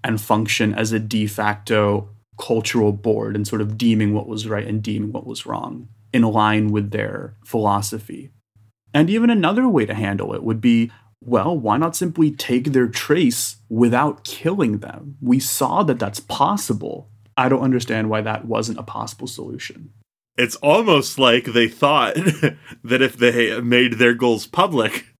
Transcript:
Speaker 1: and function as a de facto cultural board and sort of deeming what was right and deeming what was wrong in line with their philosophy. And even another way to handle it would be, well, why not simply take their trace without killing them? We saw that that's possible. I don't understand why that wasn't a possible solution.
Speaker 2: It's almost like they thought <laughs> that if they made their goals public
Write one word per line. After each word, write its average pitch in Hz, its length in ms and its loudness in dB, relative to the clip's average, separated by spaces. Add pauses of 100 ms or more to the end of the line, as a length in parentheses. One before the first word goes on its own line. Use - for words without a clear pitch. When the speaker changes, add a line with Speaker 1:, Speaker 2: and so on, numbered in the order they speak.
Speaker 1:
and 110 160 0
function 107 540 0
as 110 180 -2
a 113 60 -2
de 107 280 -2
facto 104 800 0 (300)
cultural 113 540 0
board 107 440 -2
and 104 100 -2
sort 110 140 -4
of 107 180 -4
deeming 107 360 2
what 104 120 -4
was 107 220 -8
right 104 180 -4
and 107 160 -4
deeming 107 300 -4
what - 140 -10
was 117 200 -12
wrong - 420 -10 (240)
in 120 100 4
line 107 500 2
with 104 180 0
their 104 440 -8 (100)
philosophy. 107 840 -2 (640)
And 156 160 4
even 226 220 2
another 214 380 2
way 135 180 2
to 107 80 -6
handle 98 400 -4
it - 80 -8
would 113 180 -2
be, 117 300 4 (340)
well, 120 320 0
why 110 200 0
not 165 180 -2
simply 165 380 0
take 131 400 -2
their 123 160 4
trace 156 680 0 (120)
without 120 560 2
killing 156 540 -2
them? - 420 -14
We 135 180 2
saw 147 460 0
that 131 160 0
that's 107 200 -4
possible. - 880 -4 (280)
I 127 120 2
don't 131 140 2
understand 117 480 0
why 107 120 -2
that 110 220 -4
wasn't 113 360 -4
a - 20 -12
possible 110 460 -10
solution. - 640 -14 (440)
Speaker 2:
It's 123 200 0
almost 160 600 2
like 123 260 4
they 117 240 2
thought 139 460 0
<laughs> - 680 -2
that 123 180 2
if 131 140 0
they 117 440 2
made 120 340 4
their 120 200 4
goals 120 320 0
public 156 600 0 (140)